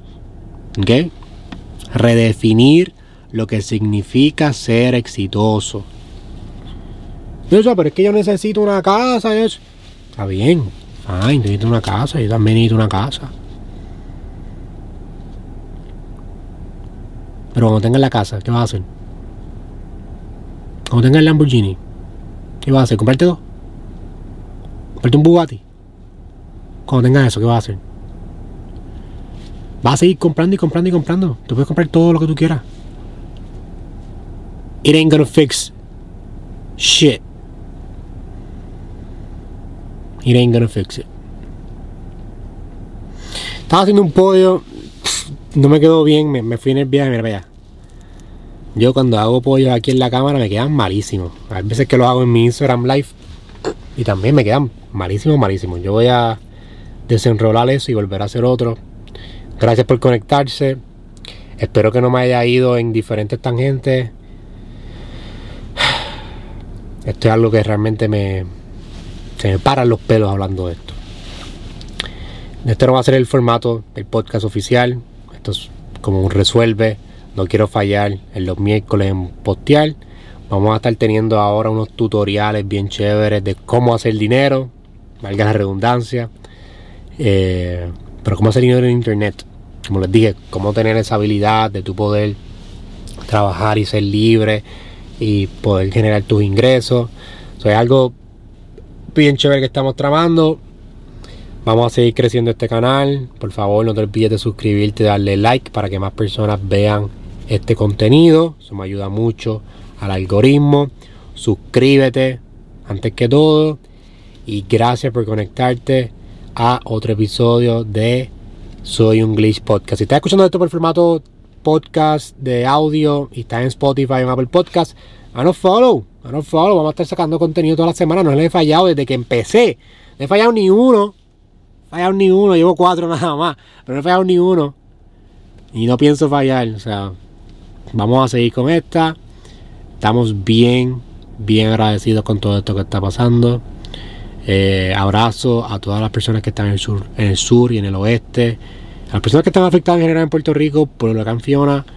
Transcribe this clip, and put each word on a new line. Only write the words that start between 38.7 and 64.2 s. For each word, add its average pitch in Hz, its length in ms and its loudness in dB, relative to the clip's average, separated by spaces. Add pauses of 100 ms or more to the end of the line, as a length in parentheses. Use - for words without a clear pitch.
It 120 120 4
ain't 120 180 4
gonna 117 140 4
fix - 300 -6
it. - 80 -12 (2500)
Estaba 185 220 4
haciendo 208 180 6
un 170 100 2
podio, 185 520 6 (920)
no 139 140 6
me 151 100 6
quedó 160 240 6
bien, 151 280 4
me, 127 100 0
me 117 160 -2
fui 135 140 -2
en 135 80 2
el 139 60 0
viaje, 135 260 2
mira 117 100 0
para 110 160 -4
allá. 92 100 -14 (1300)
Yo 117 180 4
cuando 127 240 2
hago 117 240 2
pollos 135 300 4
aquí 120 200 0
en 127 80 2
la 127 100 2
cámara 135 280 0
me 113 120 0
quedan 120 240 0
malísimos. 98 580 -2 (180)
Hay 95 140 -6
veces 110 240 0
que 127 100 4
los 123 100 6
hago 127 160 2
en 120 80 2
mi 117 140 4
Instagram 123 400 0
Live 135 220 0 (880)
y 123 60 -4
también 107 320 2
me 135 80 6
quedan 123 260 0 (220)
malísimos, 104 460 0
malísimos. 92 440 -2
Yo 98 120 -2
voy 117 140 4
a 117 300 2 (720)
desenrolar 113 640 2
eso 135 220 -2
y 117 40 -2
volver 98 260 -4
a 101 40 -4
hacer 117 180 -4
otro. 120 340 0 (800)
Gracias 120 260 4
por 127 140 2
conectarse. 135 800 0 (800)
Espero 107 340 2
que 123 100 2
no 123 80 2
me 127 100 2
haya 123 260 2
ido 123 320 2
en 117 140 -2
diferentes 107 480 -4
tangentes. 127 720 -2 (1600)